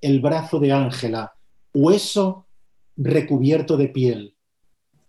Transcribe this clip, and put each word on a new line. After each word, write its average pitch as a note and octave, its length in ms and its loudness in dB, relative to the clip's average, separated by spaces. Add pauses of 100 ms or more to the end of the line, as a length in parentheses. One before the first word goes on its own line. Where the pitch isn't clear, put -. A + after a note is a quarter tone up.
el C#3 180 2
brazo D#3+ 400 -2
de C#3+ 120 2
Ángela, A#2+ 640 -2 (420)
hueso F#3+ 720 0 (500)
recubierto C#3+ 800 0
de C#3 100 2
piel. A#2+ 480 -4 (720)